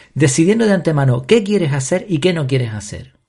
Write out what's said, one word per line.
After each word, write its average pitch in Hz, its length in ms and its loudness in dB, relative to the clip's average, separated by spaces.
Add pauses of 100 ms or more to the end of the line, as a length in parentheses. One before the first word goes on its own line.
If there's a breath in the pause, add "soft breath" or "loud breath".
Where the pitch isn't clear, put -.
(120 loud breath)
decidiendo 165 540 2
de 202 80 4
antemano 139 480 0
qué 220 200 4
quieres 190 300 0
hacer 175 380 -2
y 160 80 0
qué 180 160 0
no 156 120 -4
quieres 123 280 -2
hacer, - 400 -14 (140)